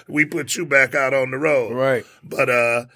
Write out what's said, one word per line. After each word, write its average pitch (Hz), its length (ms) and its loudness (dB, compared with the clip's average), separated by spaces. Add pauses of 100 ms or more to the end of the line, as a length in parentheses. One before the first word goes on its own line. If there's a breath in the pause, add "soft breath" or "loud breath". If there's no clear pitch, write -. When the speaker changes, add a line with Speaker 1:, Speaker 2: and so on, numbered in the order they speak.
Speaker 1:
we 151 180 0
put 147 300 -6
you 175 100 -6
back 135 300 2
out 135 180 0
on 131 180 2
the 131 60 -4
road. 135 360 0
Speaker 2:
Right. 131 300 0 (200 soft breath)
Speaker 1:
But, 131 260 -2
uh, 120 360 0 (100)